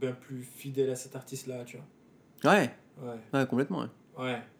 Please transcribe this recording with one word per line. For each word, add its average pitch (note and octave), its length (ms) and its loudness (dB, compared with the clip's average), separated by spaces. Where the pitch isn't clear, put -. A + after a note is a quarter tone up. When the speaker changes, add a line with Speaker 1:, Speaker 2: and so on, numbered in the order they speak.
Speaker 1:
bien B2+ 120 0
plus B2+ 320 -10
fidèle C3+ 460 -2
à B2+ 60 0
cet - 200 -12
artiste-là, B2+ 480 -10
tu - 140 -16
vois. D3+ 120 10
Speaker 2:
Ouais. D3+ 160 6
Speaker 1:
Ouais. A#2+ 140 -8
Speaker 2:
Ouais, C3+ 120 4
complètement, C3+ 340 0
ouais. B2 80 -6
Speaker 1:
Ouais. B2 240 -4